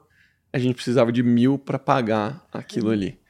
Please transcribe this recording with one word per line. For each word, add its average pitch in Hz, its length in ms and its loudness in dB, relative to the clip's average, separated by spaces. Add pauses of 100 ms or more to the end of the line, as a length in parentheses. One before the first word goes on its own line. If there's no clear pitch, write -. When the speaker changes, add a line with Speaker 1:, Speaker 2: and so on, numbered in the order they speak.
(520)
Speaker 1:
a 143 80 -2
gente 123 160 0
precisava 120 360 2
de 120 120 0
mil 120 340 4
pra 135 220 -8
pagar 117 720 -2
aquilo - 380 -4
Speaker 2:
Hum. 113 40 2
Speaker 1:
ali. 98 260 -4 (100)